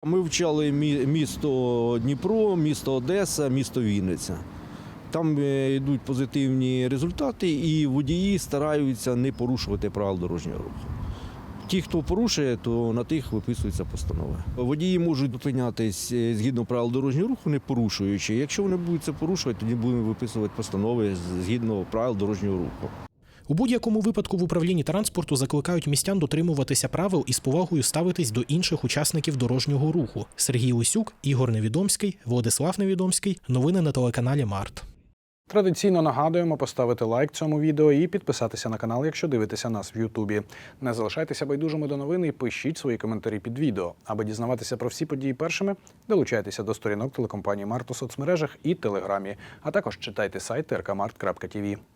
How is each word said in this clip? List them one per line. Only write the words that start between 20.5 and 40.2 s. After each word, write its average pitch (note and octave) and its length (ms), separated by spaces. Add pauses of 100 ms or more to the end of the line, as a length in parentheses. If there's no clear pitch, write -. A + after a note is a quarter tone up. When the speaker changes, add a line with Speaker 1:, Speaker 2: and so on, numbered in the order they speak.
Speaker 1:
постанови G#2 600
з-, F2+ 300
згідно A2 460
правил A2+ 260
дорожнього G2+ 400
руху. D2+ 320 (580)
Speaker 2:
У D3 60
будь-якому A3+ 480
випадку G3+ 360
в F3 60
управлінні E3+ 400
транспорту F3 520
закликають D3 520
містян F#3+ 320
дотримуватися D3+ 680
правил F3 400
і B2 60
з - 60
повагою D3+ 440
ставитись E3+ 480
до A#2 100
інших D#3+ 420
учасників D3 540
дорожнього C3 540
руху. C3 340 (100)
Сергій B2 380
Усюк, A#2 480
Ігор C3 300
Невідомський, C#3+ 760
Владислав B2 520
Невідомський. F#3+ 680
Новини C#3 340
на D3+ 100
телеканалі B2+ 540
Март. G2 380 (640)
Speaker 3:
Традиційно F#3+ 540
нагадуємо D#3+ 560
поставити B2 480
лайк B2 260
цьому D3+ 280
відео D3+ 320
і D3+ 160
підписатися B2 600
на A2+ 80
канал, A#2+ 280
якщо D#3+ 220
дивитеся A#2 420
нас G#2 260
в - 20
Ютубі. A2 440 (400)